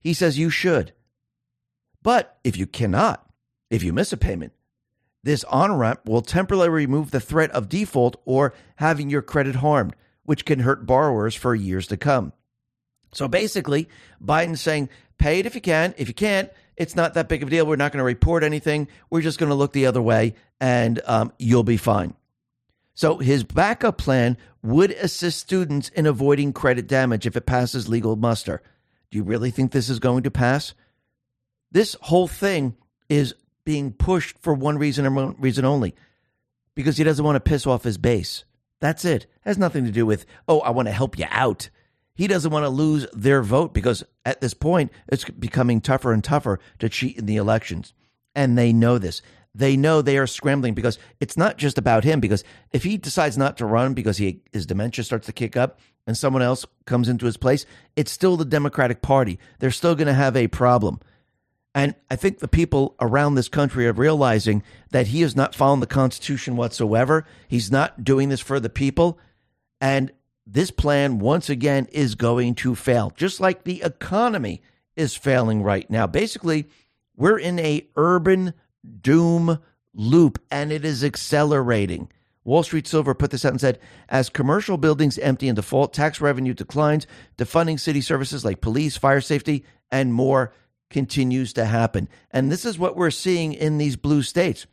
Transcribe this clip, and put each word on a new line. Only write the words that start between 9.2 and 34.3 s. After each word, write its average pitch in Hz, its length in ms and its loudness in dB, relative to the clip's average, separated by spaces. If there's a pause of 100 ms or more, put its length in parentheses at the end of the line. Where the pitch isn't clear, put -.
credit 135 340 -4
harmed, 131 400 0 (280)
which 151 200 -2
can 139 160 0
hurt 123 260 0
borrowers 123 480 0
for 123 200 -2
years 95 340 -4
to 104 80 -6
come. 131 360 -2 (800)
So 139 140 -6
basically, 170 600 -2 (340)
Biden's 160 380 0
saying, 151 280 -2 (300)
"Pay 156 220 2
it 202 60 -2
if 233 80 -8
you 240 60 -8
can. 170 360 0
If 131 100 -6
you 113 80 -10
can't, 196 360 -2 (260)
it's 165 180 -6
not 165 200 0
that 165 140 -2
big 143 140 -2
of 139 60 -6
a - 20 -4
deal. 160 160 4
We're 156 100 0
not 143 140 0
gonna 139 140 -2
report 151 400 2
anything. 151 420 -2 (240)
We're 165 100 0
just 156 180 -2
gonna 147 160 2
look 139 180 0
the 135 140 2
other 123 160 2
way, 110 320 2 (260)
and, 120 460 0
um, 113 320 0
you'll 120 260 4
be 113 120 2
fine." 98 380 0 (800)
So 165 240 0
his 135 240 2
backup 202 560 0
plan 123 380 2 (260)
would 165 300 4
assist 175 480 -4
students 151 480 -2
in 156 180 0
avoiding 143 460 2
credit 127 340 0
damage 123 400 0
if 117 100 -4
it 117 100 -4
passes 123 420 -2
legal 110 260 0
muster. 110 480 -2 (480)
Do 101 80 -6
you 104 60 -2
really 113 260 -2
think 131 220 -2
this 123 180 0
is 120 80 -4
going 127 240 0
to 127 80 -2
pass? 131 420 0 (960)
This - 320 2
whole 175 260 2
thing 160 480 -2 (320)
is 143 260 0 (300)
being 143 280 -4
pushed - 460 -2